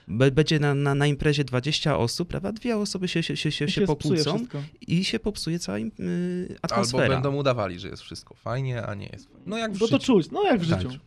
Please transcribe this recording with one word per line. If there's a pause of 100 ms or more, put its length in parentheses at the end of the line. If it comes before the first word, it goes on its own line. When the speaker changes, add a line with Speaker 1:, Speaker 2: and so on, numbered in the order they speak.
Speaker 1:
Be-,
będzie
na,
na,
na
imprezie
dwadzieścia
osób,
prawda?
Dwie
osoby
się,
się,
się,
się,
Speaker 2:
I
Speaker 1:
się
Speaker 2:
się
zepsuje
Speaker 1:
pokłócą
Speaker 2:
wszystko. (180)
Speaker 1:
i
się
popsuje
cała
im-, (100)
y, (160)
Speaker 3:
Albo
Speaker 1:
atmosfera.
Speaker 3:
będą
udawali,
że
jest
wszystko
fajnie,
a
nie
jest
fajnie.
No
jak
w
Speaker 2:
Bo
to
Speaker 3:
życiu.
Speaker 2:
czuć,
no
jak
w
Speaker 1:
Tak,
Speaker 2:
życiu.